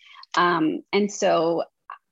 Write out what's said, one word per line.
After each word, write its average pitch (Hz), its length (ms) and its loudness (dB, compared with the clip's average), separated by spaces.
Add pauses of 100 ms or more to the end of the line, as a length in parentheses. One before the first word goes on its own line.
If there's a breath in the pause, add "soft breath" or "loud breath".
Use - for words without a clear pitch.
(380 loud breath)
Um, 175 540 0
and 202 200 0
so 170 520 0 (480)